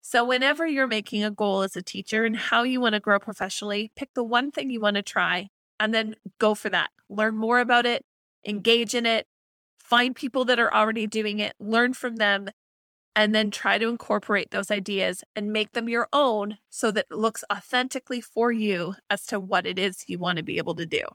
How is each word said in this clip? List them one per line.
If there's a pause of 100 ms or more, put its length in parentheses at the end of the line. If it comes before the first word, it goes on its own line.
So
whenever
you're
making
a
goal
as
a
teacher
and
how
you
wanna
grow
professionally,
pick
the
one
thing
you
wanna
try (320)
and
then (220)
go
for
that. (180)
Learn
more
about
it, (420)
engage
in
it, (520)
find
people
that
are
already
doing
it,
learn
from
them, (680)
and
then
try
to
incorporate
those
ideas (140)
and
make
them
your
own (120)
so
that
it
looks
authentically
for
you (160)
as
to
what
it
is
you
wanna
be
able
to
do. (120)